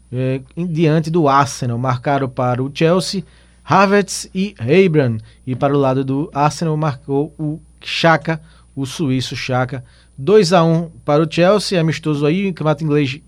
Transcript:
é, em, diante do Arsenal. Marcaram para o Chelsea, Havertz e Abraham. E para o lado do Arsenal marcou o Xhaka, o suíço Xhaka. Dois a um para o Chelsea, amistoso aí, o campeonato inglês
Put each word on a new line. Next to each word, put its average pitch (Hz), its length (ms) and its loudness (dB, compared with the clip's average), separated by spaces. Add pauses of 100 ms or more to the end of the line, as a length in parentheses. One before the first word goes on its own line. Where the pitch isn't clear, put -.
(140)
é, 131 260 -2 (160)
em, 175 120 -6
diante 160 420 2
do 160 180 2
Arsenal. 135 520 0
Marcaram 131 500 -2
para 123 340 -2
o 139 100 -6
Chelsea, 180 500 0 (420)
Havertz 196 720 2
e 196 240 -4
Abraham. 147 580 2 (300)
E 127 80 -4
para 139 200 0
o 143 40 2
lado 135 240 2
do 135 300 -4
Arsenal 151 440 -2
marcou 143 640 -4
o 156 200 -6 (240)
Xhaka, 160 560 0 (360)
o 135 100 -6
suíço 131 500 -4
Xhaka. 127 480 -4 (320)
Dois 175 380 4
a 170 100 6
um 165 280 0 (120)
para 151 200 2
o 160 80 0
Chelsea, 180 500 2
amistoso 156 460 -2
aí, 190 220 0
o 185 40 -4
campeonato 156 300 -2
inglês 147 440 -2